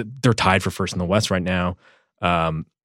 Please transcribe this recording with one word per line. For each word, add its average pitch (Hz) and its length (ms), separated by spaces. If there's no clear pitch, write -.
they're 120 120
tied 95 300
for 92 80
first - 220
in 92 60
the 87 60
West 101 240
right 92 140
now. 90 320
Um, 82 440